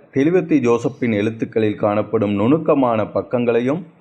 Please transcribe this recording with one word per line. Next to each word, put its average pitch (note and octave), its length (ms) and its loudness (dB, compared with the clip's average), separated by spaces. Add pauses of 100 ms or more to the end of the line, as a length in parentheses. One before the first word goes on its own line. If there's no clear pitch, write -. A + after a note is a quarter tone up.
தெளிவத்தை E3 480 0
ஜோசப்பின் A#2+ 560 0
எழுத்துக்களில் A2 640 -2
காணப்படும் G#2 580 0
நுணுக்கமான B2 680 2
பக்கங்களையும், A#2+ 800 -2 (160)